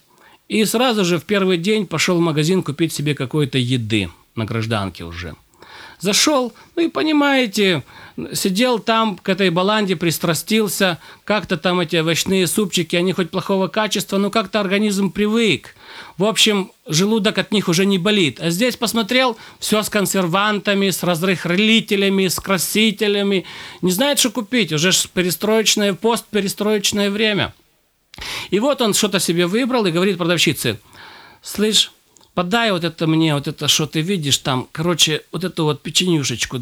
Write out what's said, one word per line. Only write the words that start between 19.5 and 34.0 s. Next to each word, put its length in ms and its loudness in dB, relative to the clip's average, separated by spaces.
всё 240 0
с 60 -6
консервантами, 1000 0
с 120 -6
разрыхлителями, 1300 2
с 100 -2
красителями. 1040 0
Не 80 2
знает, 300 0
что 100 2
купить, 420 -2
уже 200 2
ж 200 0
перестроечное, 840 0
постперестроечное 1160 -2
время. 440 -2
И 100 2
вот 220 0
он 120 2
что-то 240 0
себе 280 0
выбрал 400 0
и 40 2
говорит 280 0
продавщице, 600 0
«Слышь, 480 0
подай 380 0
вот 120 -2
это 220 -2
мне, 280 4
вот 140 -4
это, 200 -6
что 180 0
ты 140 -2